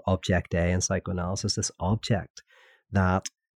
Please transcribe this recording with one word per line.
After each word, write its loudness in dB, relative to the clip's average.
object 0
A 2
in 2
psychoanalysis, -2
this -4
object -2
that, 2